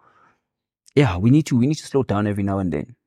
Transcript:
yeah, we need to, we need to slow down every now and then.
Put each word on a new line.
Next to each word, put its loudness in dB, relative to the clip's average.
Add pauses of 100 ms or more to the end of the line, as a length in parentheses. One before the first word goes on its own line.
(960)
yeah, 2
we 2
need 4
to, 0
we 2
need -2
to -14
slow 0
down -2
every -4
now -2
and -2
then. -6 (100)